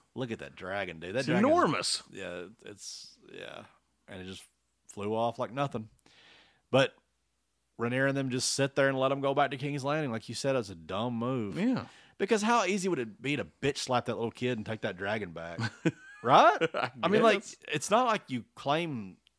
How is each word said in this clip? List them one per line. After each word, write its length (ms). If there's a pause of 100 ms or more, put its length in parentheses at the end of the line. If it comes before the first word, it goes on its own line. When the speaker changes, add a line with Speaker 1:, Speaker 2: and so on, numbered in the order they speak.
(160)
Speaker 1:
Look 140
at 80
that 160
dragon, 460
dude. 140
That 60
Speaker 2:
It's 60
Speaker 1:
dragon 180
is 60
Speaker 2:
enormous. 520 (100)
Speaker 1:
Yeah, 320 (200)
it's, 520 (160)
yeah. 300 (460)
And 140
it 40
just 180 (420)
flew 260
off 280
like 120
nothing. 360 (840)
But 240 (880)
Rhaenyra 280
and 80
them 140
just 240
sit 220
there 120
and 100
let 120
him 100
go 140
back 160
to 60
King's 260
Landing. 300
Like 160
you 80
said, 180
it's 160
a 60
dumb 420
move. 400
Speaker 2:
Yeah. 280 (300)
Speaker 1:
Because 260
how 220
easy 240
would 120
it 200
be 140
to 100 (160)
bitch 180
slap 260
that 100
little 160
kid 260
and 80
take 180
that 140
dragon 360
back? 260 (260)
Speaker 2:
<laughs> 80 (300)
Speaker 1:
Right? 340 (180)
Speaker 2:
I 160 (120)
Speaker 1:
I 60
mean, 140
like, 180
Speaker 2:
guess. 160 (140)
Speaker 1:
it's 200
not 160
like 220
you 260
claim, 640 (200)